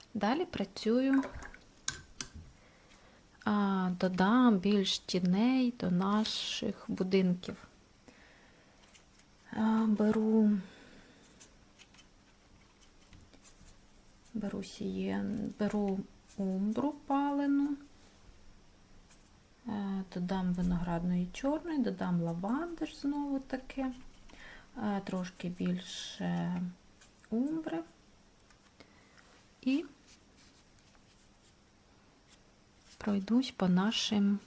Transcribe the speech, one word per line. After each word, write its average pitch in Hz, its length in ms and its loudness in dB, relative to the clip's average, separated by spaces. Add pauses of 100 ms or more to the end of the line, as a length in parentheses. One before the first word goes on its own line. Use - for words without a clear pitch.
(140)
далі 240 320 2
працюю. 262 760 0 (2250)
А, 196 380 2 (100)
додам 202 580 6
більш 202 420 2
тіней 233 800 2
до 180 120 0
наших 202 960 0
будинків. 185 800 0 (1800)
А, 220 360 2
беру, 220 640 4 (3750)
беру 202 260 -4
сієн-, 196 880 -4 (100)
беру 202 400 0 (380)
умбру 202 540 -2
палену, 285 840 0 (1900)
е, 196 360 -4 (100)
додам 185 400 0
виноградної 180 800 0
чорної, 311 460 -2
додам 185 420 0
лаванди 240 640 -2
ж - 140 -10
знову 285 400 -2
таки, 269 460 -6 (920)
е, 208 280 -2
трошки 180 440 -6
більше 180 1120 -4 (680)
умбри 311 500 -2 (1800)
і 277 240 0 (3250)
пройдусь 214 520 2
по - 160 0
нашим 202 800 4